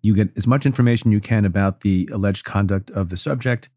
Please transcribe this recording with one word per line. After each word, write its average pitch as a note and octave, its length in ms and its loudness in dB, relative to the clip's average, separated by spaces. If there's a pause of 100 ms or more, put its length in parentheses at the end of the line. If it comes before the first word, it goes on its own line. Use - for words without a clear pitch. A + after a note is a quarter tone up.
You G#2+ 120 2
get G2+ 220 2
as G2+ 100 -4
much C3+ 200 2
information A#2+ 480 2
you G#2 80 2
can G#2+ 240 0
about G2 340 0
the F#2 320 0
alleged G2 320 -2
conduct G2 480 -2
of F#2+ 160 -4
the F#2 80 -8
subject B2+ 600 -4